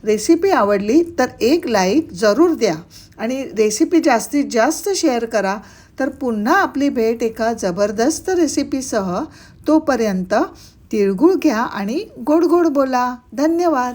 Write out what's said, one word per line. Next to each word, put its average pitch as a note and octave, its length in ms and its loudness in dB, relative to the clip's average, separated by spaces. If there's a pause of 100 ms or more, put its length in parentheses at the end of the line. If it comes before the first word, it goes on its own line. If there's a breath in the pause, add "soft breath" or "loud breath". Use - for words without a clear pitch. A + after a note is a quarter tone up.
रेसिपी E4 460 2
आवडली G#3+ 540 2 (160)
तर D3+ 60 2 (160)
एक C#4+ 260 2
लाईक G#3+ 440 0
जरूर A3 440 2
द्या G#3 200 0 (420 loud breath)
आणि B3+ 260 -4
रेसिपी A3 560 0
जास्तीत C#4 520 0
जास्त A#3 440 0
शेअर A#3+ 300 0
करा. G3+ 320 -2 (420 loud breath)
तर C4+ 100 -2
पुन्हा B3 460 -2
आपली D4 340 0
भेट A#3 340 -2
एका A3+ 300 -2
जबरदस्त G#3+ 760 -2
रेसिपीसह. C4+ 920 -2 (440 loud breath)
तोपर्यंत A3+ 680 0 (580 loud breath)
तिळगुळ G#3 420 2
घ्या C#4 260 0
आणि A#3+ 460 -4 (160)
गोड D4+ 220 2
गोड E4+ 240 4
बोला. B3+ 480 0 (180)
धन्यवाद. D4 600 0